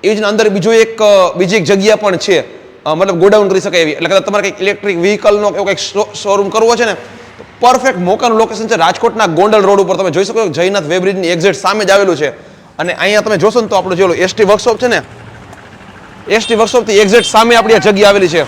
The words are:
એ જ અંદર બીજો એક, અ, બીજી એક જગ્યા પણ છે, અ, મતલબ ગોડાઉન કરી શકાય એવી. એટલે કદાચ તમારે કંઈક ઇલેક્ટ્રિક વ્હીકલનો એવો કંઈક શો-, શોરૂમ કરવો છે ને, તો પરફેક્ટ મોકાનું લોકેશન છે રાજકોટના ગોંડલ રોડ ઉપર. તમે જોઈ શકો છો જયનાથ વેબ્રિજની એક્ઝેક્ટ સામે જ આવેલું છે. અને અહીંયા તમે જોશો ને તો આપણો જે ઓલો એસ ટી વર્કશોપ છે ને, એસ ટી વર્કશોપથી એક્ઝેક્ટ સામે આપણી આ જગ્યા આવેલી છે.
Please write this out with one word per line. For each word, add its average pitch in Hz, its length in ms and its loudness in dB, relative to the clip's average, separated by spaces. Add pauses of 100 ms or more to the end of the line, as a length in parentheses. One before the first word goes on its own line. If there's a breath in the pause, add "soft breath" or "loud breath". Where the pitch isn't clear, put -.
એ 214 120 0
જ 214 80 -4
અંદર 214 260 0
બીજો 202 240 0
એક, 226 300 2
અ, 196 340 4
બીજી 185 200 0
એક 190 80 0
જગ્યા 202 320 2
પણ 208 200 -2
છે, 170 240 0 (440)
અ, 156 100 -2
મતલબ 185 220 -2
ગોડાઉન 202 320 4
કરી 185 120 0
શકાય 180 200 -2
એવી. 156 100 0
એટલે 151 180 -4
કદાચ 196 140 0
તમારે 202 200 -4
કંઈક 190 200 -6
ઇલેક્ટ્રિક 202 360 -4
વ્હીકલનો 208 520 0
એવો 185 140 -6
કંઈક 190 140 -2
શો-, - 440 -6
શોરૂમ 202 260 -2
કરવો 226 280 0
છે 240 80 0
ને, 208 100 -2
તો - 500 -18 (160)
પરફેક્ટ 240 380 2
મોકાનું 220 400 0
લોકેશન 220 280 -2
છે 226 100 -2
રાજકોટના 208 500 0
ગોંડલ 202 340 2
રોડ 196 200 2
ઉપર. 185 160 0
તમે 185 140 -2
જોઈ 175 140 -2
શકો 220 160 -4
છો 208 80 -2
જયનાથ 180 340 -2
વેબ્રિજની 180 460 -2
એક્ઝેક્ટ 175 300 0
સામે 202 260 -2
જ 180 60 0
આવેલું 196 260 2
છે. 143 120 -2 (500 loud breath)
અને - 140 -4
અહીંયા 208 280 0
તમે 214 160 -2
જોશો 208 240 2
ને 220 60 -4
તો 202 100 -2
આપણો 185 180 -2
જે 175 80 0
ઓલો 175 120 2
એસ 185 200 -2
ટી 220 100 2
વર્કશોપ 208 340 0
છે 247 80 -2
ને, 196 160 0 (1300)
એસ 214 200 -2
ટી 233 60 0
વર્કશોપથી 214 380 0
એક્ઝેક્ટ 208 340 4
સામે 233 280 2
આપણી 226 200 4
આ 208 40 4
જગ્યા 202 300 2
આવેલી 196 200 2
છે. 156 200 0